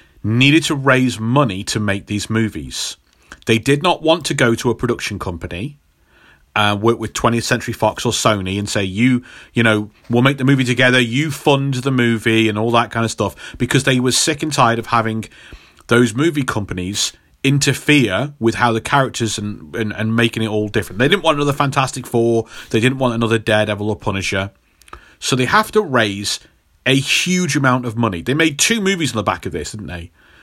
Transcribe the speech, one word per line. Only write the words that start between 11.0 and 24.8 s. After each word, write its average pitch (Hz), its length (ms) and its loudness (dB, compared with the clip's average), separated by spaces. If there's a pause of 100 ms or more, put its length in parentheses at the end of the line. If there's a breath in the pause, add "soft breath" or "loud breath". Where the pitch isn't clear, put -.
fund 139 440 0
the 131 160 -2
movie," 113 560 2
and 107 120 -2
all 113 120 -2
that 117 200 2
kind 117 120 -2
of 110 80 0
stuff, - 460 -6
because 123 280 0
they 131 140 2
were 123 120 0
sick 151 320 0
and 151 100 -4
tired 117 260 2
of 110 80 -8
having 110 380 -2 (640 loud breath)
those 120 260 4
movie 147 300 0
companies 98 680 -4 (320 soft breath)
interfere 139 960 2
with 113 160 2
how 120 160 2
the 113 80 0
characters 120 580 -2
and, 101 380 -10
and, 107 180 -4
and 110 220 -2
making 117 280 0
it 110 40 -2
all 104 220 -2
different. 98 300 -4
They 131 100 4
didn't 196 140 2
want 156 140 2
another 143 160 0
Fantastic 135 540 0
Four. 117 380 2 (240 loud breath)
They 113 100 0
didn't 131 200 0
want 123 160 0
another 113 240 2
Daredevil 107 500 0
or 104 80 -2
Punisher. 95 540 -4 (680 loud breath)